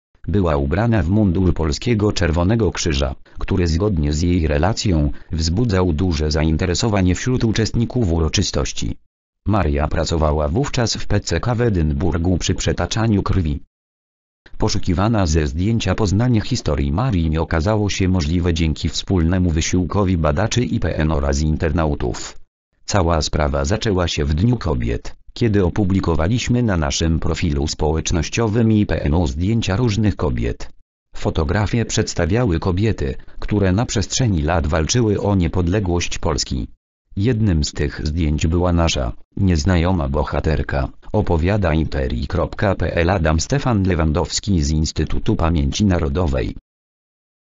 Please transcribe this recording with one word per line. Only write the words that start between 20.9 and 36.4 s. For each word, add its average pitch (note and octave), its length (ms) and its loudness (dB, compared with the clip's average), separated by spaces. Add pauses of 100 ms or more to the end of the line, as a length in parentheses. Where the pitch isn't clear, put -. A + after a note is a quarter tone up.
N D#2 140 0
oraz C#2+ 300 0
internautów. D#2 960 -2 (460)
Cała E2+ 360 0
sprawa C#2+ 440 0
zaczęła F#2+ 420 0
się D#2+ 180 -2
w D2+ 80 0
Dniu A2 240 2
Kobiet, - 580 -4 (180)
kiedy G2+ 320 2
opublikowaliśmy F#2+ 1000 0
na G2+ 140 2
naszym D#2+ 420 0
profilu D2 480 0
społecznościowym G2 1040 0
I G#2 140 4
P - 180 -2
N-u D#2 240 2
zdjęcia F#2 480 0
różnych G#2+ 400 2
kobiet. A#1+ 540 -4 (460)
Fotografie G2+ 720 0
przedstawiały G2 720 0
kobiety, F2+ 560 -2 (240)
które G2 320 2
na G#2+ 140 2
przestrzeni G2 560 0
lat D#2+ 260 0
walczyły F#2 540 0
o G2+ 140 2
niepodległość F2 800 0
Polski. C#2 500 -2 (500)